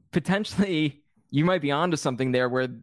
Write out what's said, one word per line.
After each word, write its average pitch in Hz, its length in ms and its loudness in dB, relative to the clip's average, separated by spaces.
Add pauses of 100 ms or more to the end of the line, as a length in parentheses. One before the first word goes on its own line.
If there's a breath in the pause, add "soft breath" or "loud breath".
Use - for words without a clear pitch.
(100)
potentially 180 920 -2 (260)
you 143 140 2
might 175 180 2
be 143 80 -2
onto 160 260 0
something 131 360 -2
there 127 160 2
where 127 200 0 (140)